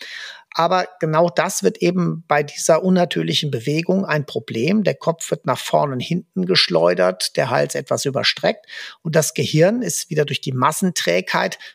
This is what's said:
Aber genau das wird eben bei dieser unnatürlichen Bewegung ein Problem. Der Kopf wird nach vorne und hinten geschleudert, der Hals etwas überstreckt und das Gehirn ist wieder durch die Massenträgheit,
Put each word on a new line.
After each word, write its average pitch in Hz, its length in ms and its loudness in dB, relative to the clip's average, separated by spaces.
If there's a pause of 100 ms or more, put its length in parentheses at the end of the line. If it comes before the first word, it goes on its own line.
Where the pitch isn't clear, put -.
(520)
Aber 175 360 2 (100)
genau 165 320 2
das 170 320 -2
wird 190 160 0
eben 175 480 0
bei 151 160 2
dieser 156 400 2
unnatürlichen 165 680 0
Bewegung 160 520 -2
ein 151 220 -2
Problem. 160 560 -2
Der 160 140 0
Kopf - 340 -4
wird - 160 -4
nach - 140 0
vorne 151 320 2
und 127 80 -4
hinten 131 460 -4
geschleudert, 90 920 2
der 139 140 0
Hals 147 260 0
etwas 135 300 -4
überstreckt - 600 -2 (360)
und 156 120 -2
das 156 200 2
Gehirn 170 480 2
ist - 280 -6
wieder 151 140 0
durch 143 160 -4
die 147 100 -6
Massenträgheit, 175 1120 0 (140)